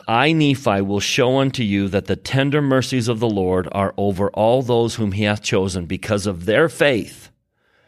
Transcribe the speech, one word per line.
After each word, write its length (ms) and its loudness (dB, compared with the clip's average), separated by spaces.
"I, 260 2
Nephi, 480 2
will 180 -2
show 400 0
unto 240 -2
you 240 0
that 180 -2
the 100 -2
tender 460 0
mercies 460 0
of 120 0
the 80 0
Lord 440 0
are 260 -2
over 360 0
all 280 2
those 320 0
whom 200 -2
he 100 -2
hath 180 0
chosen 460 -2
because 400 -4
of 180 -6
their 240 2
faith, 600 -2